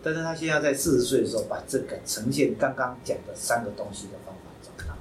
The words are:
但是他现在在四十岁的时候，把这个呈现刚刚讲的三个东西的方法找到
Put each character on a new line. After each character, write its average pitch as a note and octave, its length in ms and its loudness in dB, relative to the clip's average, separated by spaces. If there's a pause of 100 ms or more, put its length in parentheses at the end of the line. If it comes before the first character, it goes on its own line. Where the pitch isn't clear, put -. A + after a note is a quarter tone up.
但 D#3+ 100 0
是 E3 80 -2
他 E3 140 -2
现 D#3+ 120 -2
在 D3+ 140 4
在 C#3 140 6
四 C#3 240 6
十 A#2+ 40 6
岁 A#2+ 180 6
的 G#2 60 2
时 A2+ 80 -2
候， G#2+ 140 2
把 - 180 -4
这 B2+ 120 2
个 G2 260 -6
呈 A2+ 260 -2
现 C#3 240 4
刚 C3 200 2
刚 B2+ 280 -2
讲 - 220 -2
的 - 80 -12
三 A#2 300 0
个 G#2 80 -4
东 G#2+ 200 -8
西 - 160 -10
的 F#2 60 -12 (120)
方 F#2 100 -14
法 - 60 -16 (200)
找 - 80 -18 (180)
到 - 140 -8